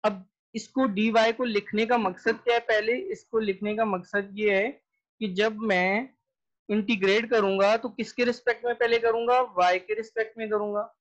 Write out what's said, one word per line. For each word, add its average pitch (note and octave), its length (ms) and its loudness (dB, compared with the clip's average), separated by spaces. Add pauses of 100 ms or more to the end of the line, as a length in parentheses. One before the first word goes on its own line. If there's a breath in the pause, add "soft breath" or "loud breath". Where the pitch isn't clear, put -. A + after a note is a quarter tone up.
अब G3+ 200 -2 (300)
इसको, C4 340 -2
डीवाई A3 440 2
को B3 120 -4
लिखने G#3+ 420 -2
का A#3+ 120 2
मकसद A3 400 -2
क्या A#3 160 0
है? A#3 80 2
पहले A3 340 0 (140)
इसको - 300 -6
लिखने G#3 360 -4
का A3+ 100 0
मकसद G3 480 -4
ये G#3 220 0
है G#3+ 140 0 (500)
कि G#3 140 -6
जब G#3+ 240 0
मैं G3+ 500 0 (600)
integrate G#3 640 0
करूंगा G3+ 460 2
तो A#3 140 -6
किसके A#3+ 340 -4
respect A#3+ 400 -2
में A#3+ 100 -2
पहले A#3 260 2
करूंगा? A#3 400 2
वाई F#3 400 2
के G#3+ 140 -8
respect A3 440 -6
में A3 120 -6
करूंगा। G#3 500 -4